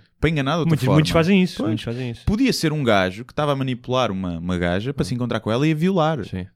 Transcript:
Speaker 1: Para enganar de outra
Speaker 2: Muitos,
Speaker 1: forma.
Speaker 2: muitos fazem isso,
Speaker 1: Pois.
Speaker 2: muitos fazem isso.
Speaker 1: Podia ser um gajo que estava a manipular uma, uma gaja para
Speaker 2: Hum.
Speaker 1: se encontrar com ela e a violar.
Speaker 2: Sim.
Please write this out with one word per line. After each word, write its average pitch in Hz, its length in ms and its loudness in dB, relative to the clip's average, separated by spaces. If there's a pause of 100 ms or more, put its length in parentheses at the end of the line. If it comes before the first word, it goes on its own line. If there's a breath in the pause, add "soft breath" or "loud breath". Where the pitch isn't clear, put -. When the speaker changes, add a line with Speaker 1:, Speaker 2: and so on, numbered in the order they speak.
(180)
Speaker 1:
Para 147 120 0
enganar 143 240 0
de 175 60 0
outra 160 100 0
Speaker 2:
Muitos, 147 160 2
Speaker 1:
forma. 139 100 4
Speaker 2:
muitos 156 160 4
fazem 180 320 6
isso, 180 140 -4
Speaker 1:
Pois. 240 100 -2
Speaker 2:
muitos - 160 -2
fazem 120 280 -6
isso. 117 140 -14
Speaker 1:
Podia 226 280 2
ser 151 180 -2
um 151 140 -2
gajo 98 400 2
que - 80 -20
estava 147 180 0
a 139 40 0
manipular 127 560 -2
uma, 92 260 -6
uma 87 200 -2
gaja 92 360 -2
para - 100 -4
Speaker 2:
Hum. - 20 -4
Speaker 1:
se - 100 -6
encontrar 117 260 -2
com 107 100 -2
ela 135 160 2
e 160 60 2
a - 20 -2
violar. 160 480 0
Speaker 2:
Sim. 92 220 -8 (100)